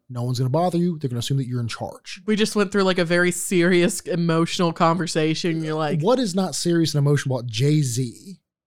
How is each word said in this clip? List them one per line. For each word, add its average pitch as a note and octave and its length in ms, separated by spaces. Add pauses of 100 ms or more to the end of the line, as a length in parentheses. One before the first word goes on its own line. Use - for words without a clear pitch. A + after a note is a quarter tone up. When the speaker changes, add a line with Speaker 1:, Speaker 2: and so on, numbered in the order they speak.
(100)
Speaker 1:
no B2 120
one's B2 160
gonna B2+ 120
bother E3+ 260
you. F3 220
They're C#3+ 100
gonna A#2+ 120
assume C#3 180
that C3 80
you're B2 160
in A2+ 60
charge. - 580
Speaker 2:
We G#3+ 100
just G#3+ 180
went G3+ 160
through, G3+ 120
like, F#3 160
a F3 80
very F3 240
serious F3 720
emotional E3+ 760
conversation. E3 880
You're D#3 120
like, D#3 260
Speaker 1:
What B3 160
is G3+ 160
not F#3 200
serious E3+ 400
and D3 40
emotional C#3 400
about B2 120
Jay-Z, C3 880 (280)